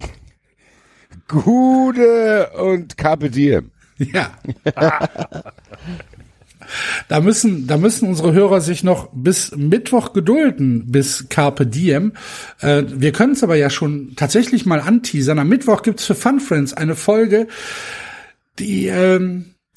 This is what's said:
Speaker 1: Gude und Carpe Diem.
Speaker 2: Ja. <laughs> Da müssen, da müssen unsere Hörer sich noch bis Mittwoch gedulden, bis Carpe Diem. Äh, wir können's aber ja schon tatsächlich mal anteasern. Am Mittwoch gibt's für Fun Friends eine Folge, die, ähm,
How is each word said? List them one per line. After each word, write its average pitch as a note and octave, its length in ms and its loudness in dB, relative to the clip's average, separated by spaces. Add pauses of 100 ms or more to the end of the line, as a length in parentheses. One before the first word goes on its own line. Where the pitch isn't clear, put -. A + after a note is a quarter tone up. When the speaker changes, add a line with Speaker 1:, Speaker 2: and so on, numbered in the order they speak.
(1300)
Speaker 1:
Gude A#3+ 1200 2
und F#3 460 -4
Carpe D3+ 320 0
Diem. A#2+ 440 2 (260)
Speaker 2:
Ja. C#3+ 400 -4 (260)
<laughs> D3+ 460 0 (2000)
Da D#3 120 0
müssen, F#3+ 460 2
da D3+ 120 0
müssen G#3 300 0
unsere E3 240 0
Hörer F#3+ 280 4
sich E3 240 -4
noch F3+ 280 0
bis D3+ 440 -2
Mittwoch A3 560 0
gedulden, D3+ 800 0
bis C3+ 360 0
Carpe C#3+ 380 0
Diem. D#3+ 460 0 (480)
Äh, C#3+ 260 2
wir C3+ 240 0
können's C4 320 2
aber E3+ 140 2
ja C#3 140 2
schon D3 440 -4
tatsächlich G#3 520 0
mal D#3+ 140 2
anteasern. D#3 600 0
Am C#3+ 80 0
Mittwoch A#3 340 2
gibt's A3 220 -2
für - 100 0
Fun C4+ 240 0
Friends C#3+ 340 -2
eine D#3 220 -4
Folge, A3 540 2 (1120)
die, F#3+ 260 -2
ähm, F#3 680 0 (200)